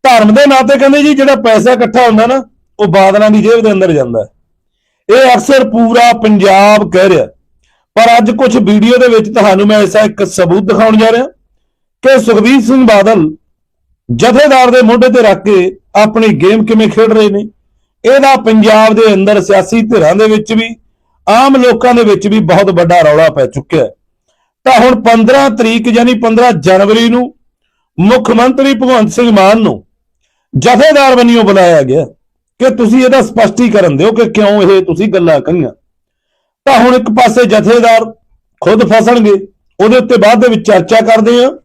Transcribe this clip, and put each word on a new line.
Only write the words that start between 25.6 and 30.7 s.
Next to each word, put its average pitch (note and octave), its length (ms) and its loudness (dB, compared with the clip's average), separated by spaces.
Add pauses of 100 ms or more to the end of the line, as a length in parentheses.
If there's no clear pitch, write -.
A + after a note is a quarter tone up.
ਯਾਨੀ A#3 300 0
ਪੰਦਰਾਂ A#3 340 0 (100)
ਜਨਵਰੀ G3+ 480 0
ਨੂੰ B3 120 -2 (760)
ਮੁੱਖ A3 340 0
ਮੰਤਰੀ C4 420 0
ਭਗਵੰਤ B3 360 -2
ਸਿੰਘ A#3+ 220 -2
ਮਾਨ G#3 280 2
ਨੂੰ C#3 220 -4 (720)
ਜਥੇਦਾਰ C4 640 2